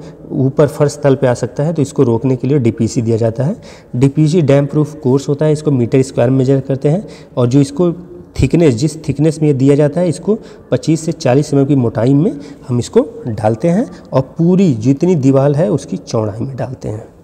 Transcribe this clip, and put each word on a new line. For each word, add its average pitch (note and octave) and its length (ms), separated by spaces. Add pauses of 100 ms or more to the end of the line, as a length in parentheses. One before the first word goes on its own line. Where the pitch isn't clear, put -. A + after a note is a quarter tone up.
(320)
ऊपर C3+ 360
फर्श C#3+ 360
तल C#3 120
पे B2+ 120
आ B2 60
सकता B2 300
है, E3 100
तो D#3+ 80
इसको C#3 220
रोकने A#2 320
के B2+ 120
लिए D3 120
डीपीसी A2+ 420
दिया A2+ 160
जाता A2+ 260
है। F3 120 (400)
डीपीसी D3+ 460
डैम C#3 240
proof D3 380
course C3+ 260
होता D3 160
है, D#3 80
इसको D3+ 180
meter B2+ 300
square B2+ 280
में C3+ 80
measure C3 220
करते C3+ 300
हैं F#3 180 (300)
और B2 100
जो C3+ 140
इसको E3+ 320 (480)
thickness, C#3+ 340
जिस D3+ 320
thickness D3+ 340
में D#3 60
ये D3+ 60
दिया C3+ 220
जाता D3 260
है, F3+ 80
इसको G3 280 (340)
पच्चीस D#3 300
से - 100
चालीस C3+ 420
एमएम C#3 120
की C#3+ 100
मोटाई A#2 380
में F3+ 260 (280)
हम B2 120
इसको G#3+ 260 (220)
डालते A2 400
हैं G3 220 (240)
और C3+ 80
पूरी F3 520
जितनी C#3 420
दीवार C3+ 380
है D#3+ 180
उसकी C#3 260
चौड़ाई A2 420
में C3+ 160
डालते B2 340
हैं। G#2 180 (160)